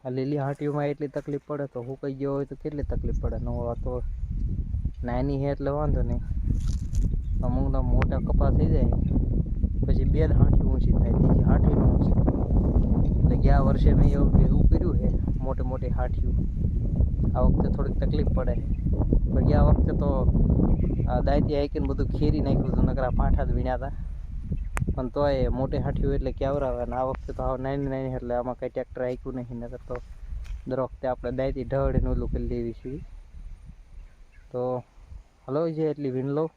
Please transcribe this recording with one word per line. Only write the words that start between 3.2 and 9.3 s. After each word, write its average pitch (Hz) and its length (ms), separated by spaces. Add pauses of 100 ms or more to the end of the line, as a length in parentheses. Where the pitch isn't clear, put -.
પડે. 117 160
ન 120 100
હોય 120 280
તો 123 280 (1000)
નાની 131 360
છે 139 120
એટલે 139 180
વાંધો 147 320
નહીં, 120 220 (1200)
અમુકના 131 380
મોટા 131 380
કપા 139 320
થઈ 131 140
જાય 131 300 (880)